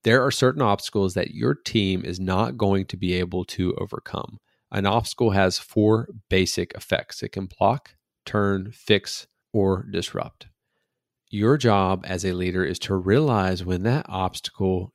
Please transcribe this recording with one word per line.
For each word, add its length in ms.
There 220
are 80
certain 300
obstacles 520
that 200
your 200
team 500
is 140
not 380
going 300
to 100
be 180
able 300
to 300
overcome. 640
An 140
obstacle 440
has 280
four 500
basic 460
effects. 480
It 80
can 160
block, 480
turn, 480
fix, 560
or 380
disrupt. 580
Your 280
job 500
as 160
a 80
leader 320
is 160
to 140
realize 720
when 180
that 260
obstacle 880